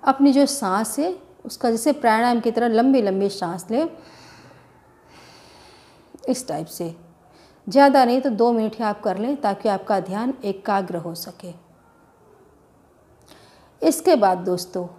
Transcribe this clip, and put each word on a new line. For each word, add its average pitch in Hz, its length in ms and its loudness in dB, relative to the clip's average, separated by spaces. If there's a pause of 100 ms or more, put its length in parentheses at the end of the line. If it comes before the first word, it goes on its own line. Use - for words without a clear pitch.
अपनी 269 300 4
जो 277 160 6
सांस 214 500 -2
है, 349 160 -2 (320)
उसका 233 240 -2
जैसे 226 240 0
प्राणायाम 240 460 2
की 226 100 0
तरह 233 180 0
लंबी 240 340 4
लंबी 196 280 0
सांस 180 400 -8
लें, 294 180 -2 (2500)
इस 247 200 -4
टाइप 160 200 -8
से। 165 260 -10 (720)
ज़्यादा 269 380 6
नहीं 247 160 2
तो 269 100 -2
दो 226 220 2
मिनट 220 220 -2
ही 240 100 -8
आप 208 180 -4
कर 190 160 -4
लें, 254 180 -4
ताकि 220 320 -2
आपका 196 320 -2
ध्यान 208 340 -6 (100)
एकाग्र 196 520 -4
हो 170 180 -8
सके। 175 380 -16 (2250)
इसके 320 340 4
बाद 190 240 2
दोस्तों 180 460 -6 (120)